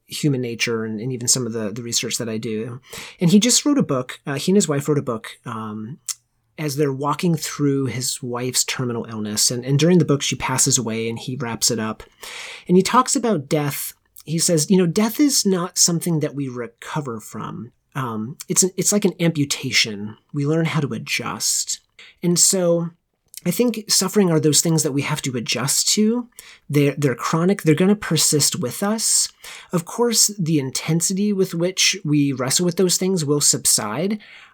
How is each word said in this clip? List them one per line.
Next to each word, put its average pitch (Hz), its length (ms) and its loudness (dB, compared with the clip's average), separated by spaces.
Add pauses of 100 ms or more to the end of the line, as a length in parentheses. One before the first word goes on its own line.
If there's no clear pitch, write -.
human 135 360 -2
nature 117 440 -2
and, 110 140 -4
and 123 120 -4
even 120 160 -6
some 127 180 2
of 113 80 -6
the, 110 180 -4
the 117 120 -10
research 117 340 -4
that 113 120 -6
I 110 80 -4
do. 117 420 -6 (400)
And 175 100 4
he 202 100 8
just 240 260 2
wrote 294 120 4
a 262 60 4
book, 127 420 -4
uh, 143 100 -4
he 139 160 0
and 196 60 6
his 202 100 4
wife 143 200 0
wrote 151 100 4
a 139 60 0
book, 120 420 -8
um, 110 540 -10 (600)
as 151 160 -4
they're 143 180 0
walking 143 420 0
through 139 520 -2
his 123 340 -6
wife's 123 420 -4
terminal 120 420 -4
illness. 107 440 -2
And, 123 160 -4
and 139 140 2
during 170 180 6
the 156 80 6
book, 139 160 2
she - 140 -4
passes 131 420 0
away 113 320 -2
and 117 80 -6
he 127 180 -8
wraps 117 360 -2
it 113 80 -2
up. 110 240 -6 (640)
And 180 100 6
he 185 60 6
talks 247 320 2
about 214 340 0
death. 147 440 -2 (300)
He 156 140 -4
says, 156 320 2
"You 190 80 6
know, 185 80 6
death 214 340 0
is 285 280 4
not 180 320 -2
something 170 400 2
that 139 160 -4
we 139 140 -4
recover 120 680 -8
from. 110 520 -12 (240)
Um, 117 420 -6 (100)
it's - 140 0
an, 185 160 4
it's 185 140 0
like 208 120 0
an 175 160 2
amputation. 135 960 -2 (160)
We 143 140 -2
learn 160 200 2
how 147 160 0
to 123 120 -2
adjust." - 840 -4 (420)
And 175 160 2
so 170 520 4 (560)
I 175 60 0
think 220 380 0
suffering 185 420 4
are 156 80 6
those 147 220 4
things 160 220 2
that 143 100 -2
we 139 80 0
have 151 220 -2
to 127 120 -4
adjust 120 540 -2
to. 226 400 2 (400)
They're, 143 280 2
they're 139 180 0
chronic. 175 480 0
They're 156 120 6
gonna 185 200 4
persist 151 600 0
with 123 240 -6
us. 214 460 0 (460)
Of 170 100 0
course, 233 440 2 (120)
the 160 200 2
intensity 170 760 0
with 190 200 0
which 180 520 0
we 147 260 4
wrestle 131 340 0
with 175 120 0
those 180 200 4
things 185 280 0
will 147 160 0
subside. 143 800 0 (340)